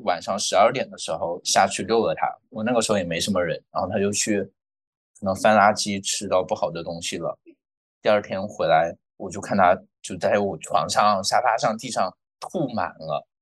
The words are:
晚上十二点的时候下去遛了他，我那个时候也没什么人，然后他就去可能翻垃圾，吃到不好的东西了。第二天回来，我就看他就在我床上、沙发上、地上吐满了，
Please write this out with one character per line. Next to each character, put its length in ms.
晚 180
上 160
十 180
二 160
点 160
的 80
时 140
候 340
下 220
去 160
遛 240
了 80
他， 120
我 140
那 100
个 80
时 120
候 40
也 80
没 160
什 100
么 120
人， 200
然 100
后 80
他 80
就 140
去 300
可 840
能 80
翻 220
垃 180
圾， 280
吃 260
到 160
不 100
好 160
的 120
东 200
西 160
了。 200
第 80
二 140
天 240
回 220
来， 280
我 120
就 120
看 180
他 180
就 160
在 220
我 200
床 300
上、 360
沙 160
发 180
上、 180
地 140
上 260
吐 300
满 200
了， 280